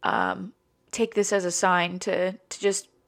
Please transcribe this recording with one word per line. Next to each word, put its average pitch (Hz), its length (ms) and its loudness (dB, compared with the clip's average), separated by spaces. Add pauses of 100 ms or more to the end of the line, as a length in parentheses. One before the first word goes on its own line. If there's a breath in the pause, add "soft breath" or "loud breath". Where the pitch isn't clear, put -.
um, 104 500 0 (380)
take 226 240 -2
this 202 180 2
as 196 120 2
a 180 60 0
sign 180 500 2
to, 185 320 0
to - 280 -14
just 196 280 0 (200)